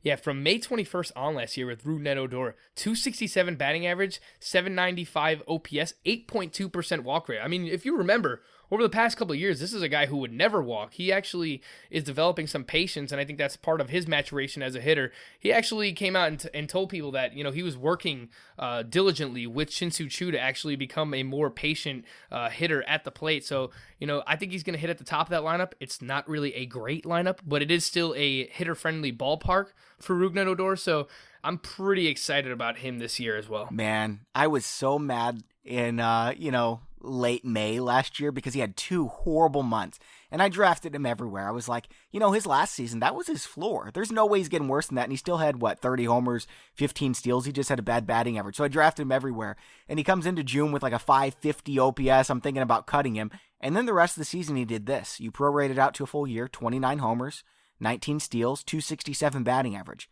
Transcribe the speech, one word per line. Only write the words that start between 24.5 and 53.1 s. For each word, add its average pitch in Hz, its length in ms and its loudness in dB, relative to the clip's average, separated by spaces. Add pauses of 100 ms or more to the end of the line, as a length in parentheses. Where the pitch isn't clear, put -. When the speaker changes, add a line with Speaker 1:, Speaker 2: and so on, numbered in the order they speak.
Speaker 1:
he's 185 120 -6
gonna 165 160 -6
hit 165 120 -4
at 165 80 -4
the 131 60 -18
top 160 220 0
of 170 40 -8
that 165 120 0
lineup. 175 360 -2
It's - 220 -10
not 139 280 -4
really 147 260 -2
a 127 120 -6
great 127 380 -6
lineup, 175 420 0
but 143 160 0
it 151 80 -2
is 170 140 2
still 165 320 0
a 135 320 0
hitter-friendly 160 640 -4
ballpark 156 560 0 (320)
for 185 160 -2
Rougned 185 320 2
Odor. 190 280 0
So 151 300 0 (380)
I'm 160 140 -4
pretty 190 500 0
excited 143 420 0
about 117 280 -2
him 127 200 -6
this 117 220 -6
year 110 160 -2
as 107 120 -6
well. 107 220 -6
Speaker 2:
Man, 107 500 0 (140)
I 139 120 6
was 147 180 2
so 139 340 0
mad 120 460 0 (180)
in, 120 380 -2
uh, 117 360 2
you 156 140 -4
know, 117 300 2 (200)
late 123 440 -2
May 110 360 0
last 127 380 2
year 147 140 0
because 127 220 -6
he 135 60 0
had 107 180 -2
two 165 300 0
horrible 156 540 4
months, 110 360 0 (320)
and 170 120 2
I 202 60 6
drafted 175 460 4
him 143 100 -2
everywhere. 107 420 -2
I 104 60 -2
was 120 160 -6
like, 120 200 -4 (220)
you 196 80 -6
know, 208 140 6
his 208 140 2
last 151 260 4
season, 117 280 -6
that 139 140 4
was - 120 -6
his - 180 -2
floor. 160 480 -4
There's 208 180 -4
no 220 140 6
way 208 140 6
he's 175 100 0
getting 147 200 0
worse 143 180 2
than 131 100 -4
that, 123 60 4
and 120 100 0
he 131 60 -4
still 175 180 0
had, 147 240 2
what, 110 200 0
thirty 127 260 2
homers, 120 400 4 (260)
fifteen 139 400 0
steals. 123 320 0
He 139 80 -4
just 135 160 -2
had 131 100 2
a 113 40 -4
bad 117 240 0
batting 117 320 2
average, 101 180 -6
so 147 80 2
I 143 40 2
drafted 151 340 6
him 131 100 0
everywhere, 120 440 -2 (300)
and 147 120 -4
he 147 60 0
comes 185 200 4
into 175 180 0
June 143 300 2
with, 139 100 -2
like, 123 120 0
a 120 40 0
five 135 360 4
fifty 147 440 -2
O 131 140 6
P 131 160 0
S. 131 220 8
I'm 127 100 0
thinking 135 220 0
about 117 240 2
cutting 139 300 2